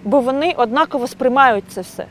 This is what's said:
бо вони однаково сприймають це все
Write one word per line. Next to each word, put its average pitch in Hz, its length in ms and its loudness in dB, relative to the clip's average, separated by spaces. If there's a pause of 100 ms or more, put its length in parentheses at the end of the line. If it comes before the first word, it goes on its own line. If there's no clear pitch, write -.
бо 247 160 2
вони 277 360 -2
однаково 247 500 0
сприймають 254 600 2
це - 120 -12
все 180 300 -14